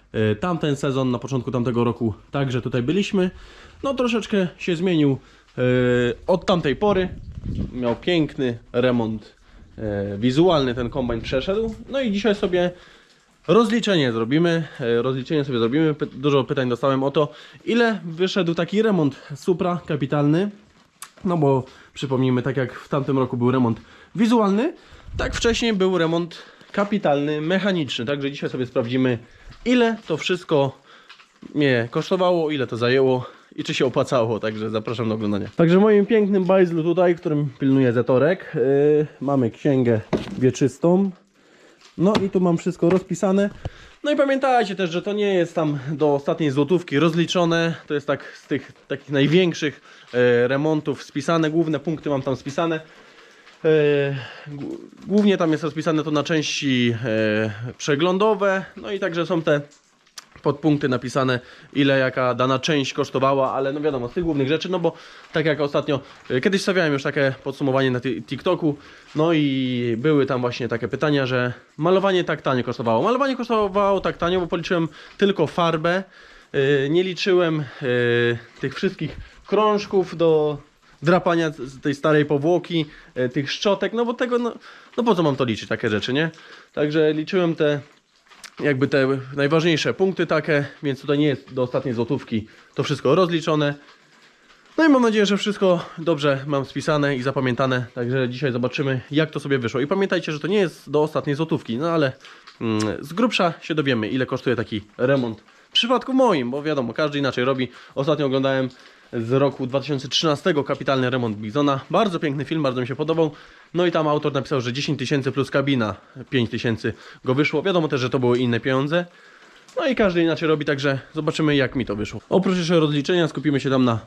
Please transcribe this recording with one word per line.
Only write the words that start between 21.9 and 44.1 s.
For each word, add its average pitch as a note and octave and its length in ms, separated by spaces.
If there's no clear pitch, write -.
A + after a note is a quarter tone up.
przypomnijmy, B2+ 480
tak C3 140
jak B2+ 160
w - 160
tamtym C#3 300
roku B2+ 180
był A#2+ 140
remont B2 300
wizualny, A3 580
tak B2+ 180
wcześniej - 380
był F#3+ 260
remont E3 440
kapitalny, D3+ 680
mechaniczny. E3+ 640
Także C#3 260
dzisiaj C#3+ 200
sobie B2+ 160
sprawdzimy, B2 520
ile A#3 320
to D3+ 100
wszystko D3 640
mnie B2+ 360
kosztowało, F3 600
ile C3+ 160
to A#2+ 100
zajęło B2+ 500
i D3+ 80
czy D3+ 100
się C#3 120
opłacało. A2+ 540
Także A2 300
zapraszam A2 380
do G#2+ 60
oglądania. G#2 420
Także E3+ 220
w - 20
moim G3+ 260
pięknym G#3 380
bajzlu F3 380
tutaj, F3 340
którym D3 320
pilnuję C3+ 340
zetorek, C3 600
yy, D3 520
mamy C3+ 300
księgę A#2+ 500
wieczystą. E3+ 720
No F3+ 140
i F#3+ 40
tu F#3+ 100
mam E3+ 180
wszystko F3 320
rozpisane. F#3+ 600
No D4 80